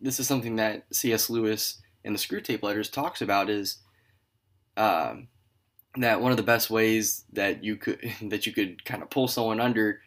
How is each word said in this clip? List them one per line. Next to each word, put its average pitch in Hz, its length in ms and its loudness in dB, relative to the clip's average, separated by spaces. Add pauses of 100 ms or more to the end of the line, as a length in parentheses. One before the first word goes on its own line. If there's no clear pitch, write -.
this 127 200 -4
is 123 60 -2
something 117 300 0
that 110 360 0
C 120 200 2
S 110 180 2
Lewis 110 500 0 (240)
in 104 80 -4
the 101 60 -4
Screwtape 185 440 -4
Letters 104 280 -2
talks 147 320 -4
about, 98 260 2
is, 101 300 -2 (1000)
um, 87 520 0 (680)
that 120 240 4
one 127 120 4
of 120 40 4
the 113 60 2
best 113 260 4
ways 110 640 2
that 98 320 0
you 107 120 -2
could, - 220 -4 (180)
<laughs> - 60 -14
that 104 240 -4
you 113 60 -4
could 95 320 -2
kind 117 180 -8
of - 80 -14
pull 131 160 0
someone 113 340 0
under 110 460 2